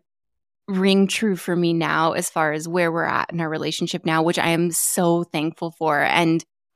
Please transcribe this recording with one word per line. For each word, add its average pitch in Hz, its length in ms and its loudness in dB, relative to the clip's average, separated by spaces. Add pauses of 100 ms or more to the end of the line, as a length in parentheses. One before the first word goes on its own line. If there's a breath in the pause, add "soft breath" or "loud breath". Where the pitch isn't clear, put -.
(680)
ring 196 400 4
true 196 280 0
for 170 200 -4
me 170 180 2
now 160 400 2
as 175 160 -4
far 156 240 0
as 156 140 -6
where 170 240 0
we're 165 120 -2
at - 280 -2
in 170 100 -4
our 160 80 -4
relationship 160 560 -6
now, 160 180 2
which 170 160 0
I 165 100 0
am 165 220 0
so 170 520 0
thankful 160 480 -6
for. 151 280 -2
And 165 440 2 (320)